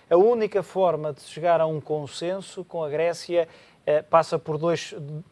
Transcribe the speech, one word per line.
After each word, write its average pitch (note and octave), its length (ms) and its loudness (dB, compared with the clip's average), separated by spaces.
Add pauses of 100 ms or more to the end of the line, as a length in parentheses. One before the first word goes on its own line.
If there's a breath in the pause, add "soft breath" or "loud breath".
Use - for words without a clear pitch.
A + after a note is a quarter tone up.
a E3+ 80 6
única G#3+ 440 4
forma D#3+ 520 -2
de - 80 -20
se - 80 -20
chegar E3 320 2
a D#3+ 40 2
um D#3 140 -2
consenso E3+ 840 -6
com E3 180 -8
a D3 60 -6
Grécia, E3 580 0 (380 loud breath)
eh, D3+ 160 2
passa E3 360 2
por D#3 200 -6
dois, E3 360 -2 (380)